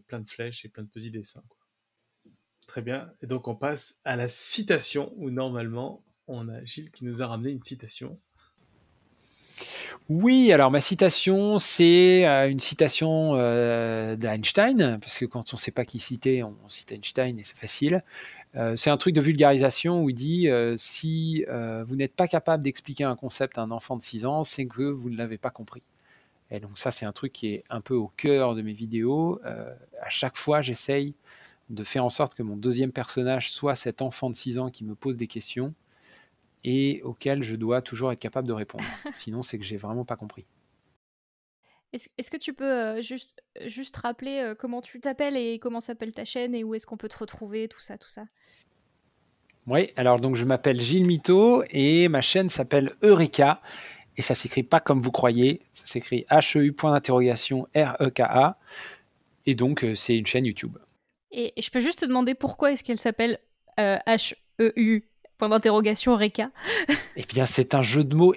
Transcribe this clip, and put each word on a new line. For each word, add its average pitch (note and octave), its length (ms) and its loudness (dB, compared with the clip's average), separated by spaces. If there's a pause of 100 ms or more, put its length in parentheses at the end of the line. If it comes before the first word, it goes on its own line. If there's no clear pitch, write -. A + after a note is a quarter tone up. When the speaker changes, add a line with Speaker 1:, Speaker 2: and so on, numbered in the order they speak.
Speaker 1:
plein A#2 140 -14
de G#2 80 -16
flèches A#2 340 -14
et A2 60 -20
plein G#2+ 140 -18
de G#2 60 -18
petits A2+ 220 -16
dessins, G#2+ 380 -14
quoi. - 100 -20 (1080)
Très - 160 -12
bien, B2 300 -10 (100)
et C3 60 -16
donc B2 200 -8
on A#2 80 -8
passe C#3+ 500 -8
à C3 100 -4
la A#2+ 120 -4
citation, D#3 920 -2
où D3 120 -8
normalement B2 720 -8 (260)
on A#2 220 -12
a A#2 140 -14
Gilles D3+ 260 -14
qui - 160 -16
nous A#2+ 160 -8
a B2+ 60 -6
ramené A#2 240 -6
une C3 100 -10
citation. B2+ 560 -14 (1900)
Speaker 2:
Oui, A#3 420 6
alors C#3 200 8
ma C#3+ 100 4
citation, G3 760 2
c'est, F3+ 720 6
euh, C#3 220 4
une C#3 100 -2
citation, D#3+ 760 0
euh, A#2 800 0
d'Einstein, A#2 840 2
parce - 180 -10
que B2+ 80 -2
quand - 280 -10
on A#2+ 40 -10
sait - 140 -6
pas B2 140 -4
qui - 140 -12
citer, B2+ 440 -2
on G#2 120 -12 (120)
cite - 240 -12
Einstein A#2 480 -6
et G2+ 40 -16
c'est - 140 -18
facile. D3 460 -2 (520)
Euh, A#2 200 -2
c'est - 140 0
un C#3+ 80 2
truc E3+ 180 2
de D3+ 60 6
vulgarisation D3+ 840 4
où C#3+ 60 2
il B2+ 60 -2
dit, D#3 340 0
euh, « A#2 280 2
Si, D#3+ 720 -4
euh, A2+ 360 -8
vous B2 120 -8
n'êtes C#3 180 -2
pas F3+ 140 0
capable D#3+ 360 0
d'expliquer C#3 400 -6
un C3 120 0
concept C3+ 420 -6
à A#2+ 40 -6
un A2+ 100 -6
enfant A#2 240 -8
de A2+ 80 -10
six A2+ 220 -8
ans, D3+ 180 -2
c'est C3+ 220 -6
que A#2+ 180 -6
vous C3+ 260 -4
ne A2+ 80 -6
l'avez A2+ 200 -8
pas B2+ 120 -6
compris. » A2+ 340 -18 (680)
Et G#2+ 80 -8
donc G#2 180 -16
ça, B2+ 140 -6
c'est - 140 -10
un G#2 80 -8
truc - 200 -10
qui - 140 -8
est G#2 220 -6
un A#2 120 -10
peu C3 140 -4
au A2 220 -2
cœur C3+ 360 2
de A2 80 -6
mes G#2+ 120 -8
vidéos. A#2 720 -2
Euh, A2+ 280 -12 (280)
à - 80 -12
chaque - 280 -4
fois, D3+ 240 0
j'essaye C#3 540 -4 (540)
de G#2+ 140 -10
faire B2+ 220 -2
en B2 60 0
sorte - 240 -2
que A#2+ 80 -8
mon G#2 140 -8
deuxième B2 340 -2
personnage C3 580 -4
soit C#3+ 240 -4
cet C3 300 -6
enfant C3 260 -6
de A2+ 60 -8
six A#2+ 240 -6
ans B2+ 100 -6
qui A#2 140 -16
me G#2+ 100 -10
pose B2+ 240 -6
des A#2 80 -6
questions B2+ 480 -8 (880)
et C#3 400 0
auquel C#3 400 -4
je A2 120 -6
dois A2+ 260 0
toujours B2 300 -4
être A#2 80 -6
capable C3 280 -6
de A#2 60 -4
répondre. G#2+ 300 -10
Speaker 3:
<laughs> - 340 -14
Speaker 2:
Sinon, A#2 260 -10
c'est - 140 -10
que G2+ 60 -10
j'ai G2+ 140 -10
vraiment A2 280 -8
pas A#2 100 -6
compris. G#2 300 -16 (1500)
Speaker 3:
Est-ce, - 240 -14
est-ce B3+ 120 -12
que D#4+ 80 -10
tu D4 160 -10
peux, C4+ 180 -4
euh, A3+ 300 -2
juste, B3 400 -14 (240)
juste A#3+ 320 -12
rappeler, B3+ 420 -8
euh, A3 160 -6
comment A#3+ 260 -10
tu - 180 -20
t'appelles C#4 380 -4
et A#3 220 -4
comment A#3 200 -6
s'appelle A3+ 320 -10
ta A3 140 -12
chaîne B3 280 -6
et A#3 100 -4
où A3 120 -6
est-ce A3 100 -10
qu'on A3 120 -14
peut A3 100 -12
te - 100 -14
retrouver, A3 500 -8
tout - 140 -16
ça, G3+ 160 -18
tout - 120 -20
ça ? G#3+ 160 -18 (1400)
Speaker 2:
Oui, D3 280 2
alors B2 240 4
donc C3 160 0
je A#2+ 100 0
m'appelle C3 360 2
Gilles D#3+ 240 4
Mito F#3+ 640 6
et D#3 400 4
ma C#3+ 120 2
chaîne F#3 280 2
s'appelle C3+ 520 0
Eureka. D#3 600 6 (560)
Et - 40 -4
ça - 120 0
s'écrit B2 300 -2
pas D#3+ 160 6
comme C#3 200 4
vous B2 120 0
croyez, B2 500 4 (120)
ça - 120 -18
s'écrit - 440 -6
H D3+ 280 6
E D3 60 6
U C#3+ 100 2
point D3+ 200 2
d'interrogation B2+ 800 2
R C#3+ 240 2
E C3+ 100 2
K B2+ 120 -2
A. B2+ 360 4 (880)
Et C3+ 100 4
donc, C3 280 2
euh, A2 100 0
c'est A2+ 240 0
une G#2+ 80 0
chaîne B2+ 200 0
YouTube. - 320 -6 (540)
Speaker 3:
Et, A#3+ 260 -6
et A3+ 40 -6
je - 80 -6
peux B3+ 120 0
juste D#4 180 -2
te D#4+ 60 -2
demander B3+ 280 2
pourquoi C#4 380 0
est-ce C4+ 100 -4
qu'elle A#3 180 -4
s'appelle, A#3 400 -2 (380)
euh, G3 200 2 (100)
H - 280 0 (260)
E A3 160 4
U, A3 260 2 (340)
point G#3+ 120 -2
d'interrogation, G#3+ 640 4
Reka ? G#3+ 340 0 (380)
<laughs> D4 80 2 (220)
Speaker 2:
Eh B2+ 60 -10
bien, B2+ 220 0
c'est B2+ 300 0
un C3+ 60 4
jeu B2+ 220 2
de C3+ 100 0
mots F3 240 8